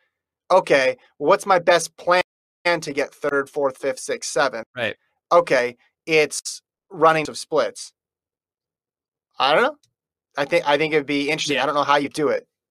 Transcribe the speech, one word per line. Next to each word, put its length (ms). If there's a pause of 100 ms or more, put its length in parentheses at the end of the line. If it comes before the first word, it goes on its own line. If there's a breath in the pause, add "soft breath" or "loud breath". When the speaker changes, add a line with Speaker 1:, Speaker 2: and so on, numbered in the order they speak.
(520)
Speaker 1:
Okay, 460 (200 soft breath)
what's 280
my 140
best 380
plan 240 (600)
to 120
get 200
third, 360
fourth, 280
fifth, 220
sixth, 300
seventh? 360 (100)
Speaker 2:
Right. 200 (360)
Speaker 1:
Okay, 460 (280)
it's 560 (300)
running 380
of 80
splits. 560 (1500)
I 160
don't 80
know. 120 (640)
I 80
think, 220
I 100
think 160
it'd 140
be 220
interesting. 260
Speaker 2:
Yeah. 80
Speaker 1:
I 20
don't 100
know 80
how 120
you 140
do 180
it, 200 (240)